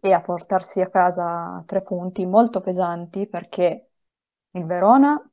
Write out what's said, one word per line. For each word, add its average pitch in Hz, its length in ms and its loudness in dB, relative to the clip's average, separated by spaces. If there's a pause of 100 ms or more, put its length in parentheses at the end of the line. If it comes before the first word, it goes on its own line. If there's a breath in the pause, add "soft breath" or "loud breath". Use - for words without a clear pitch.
e 190 120 4
a 175 80 6
portarsi 185 600 -4
a 185 100 0
casa 175 760 -2
tre 190 160 -2
punti 180 440 -6
molto 220 340 2
pesanti, 180 680 -4
perché 175 640 -4 (640)
il 180 140 -8
Verona 247 520 4 (140)